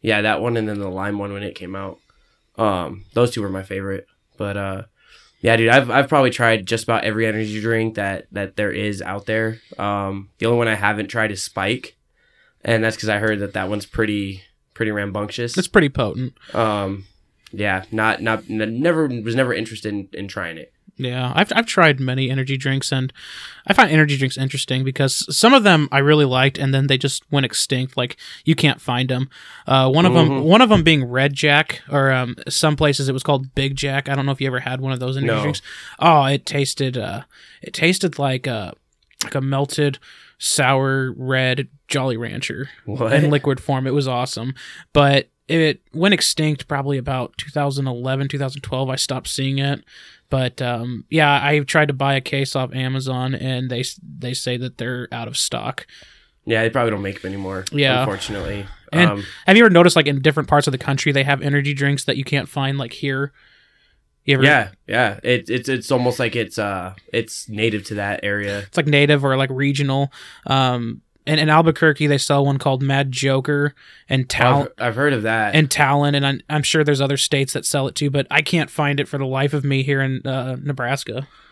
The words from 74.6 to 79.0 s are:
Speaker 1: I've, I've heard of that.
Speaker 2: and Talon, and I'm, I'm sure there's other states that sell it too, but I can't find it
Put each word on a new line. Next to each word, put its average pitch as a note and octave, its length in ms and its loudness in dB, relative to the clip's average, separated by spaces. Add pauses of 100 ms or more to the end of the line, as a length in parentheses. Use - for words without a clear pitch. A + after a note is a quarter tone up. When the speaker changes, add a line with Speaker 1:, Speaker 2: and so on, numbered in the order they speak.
Speaker 1:
I've, A#2+ 120 -2
I've A2 60 -4
heard C#3+ 180 0
of A2 100 -2
that. A2 320 0
Speaker 2:
and D3+ 160 4
Talon, C#3+ 440 2
and C#3 120 0
I'm, C#3 220 -2
I'm D3+ 140 0
sure D#3 200 2
there's C#3+ 160 2
other C#3 160 0
states C3+ 380 0
that C3 120 -6
sell C3+ 220 0
it - 80 -8
too, C#3+ 140 0
but C#3 200 0
I D3+ 120 4
can't D3+ 280 0
find C#3+ 300 -2
it C#3+ 80 -4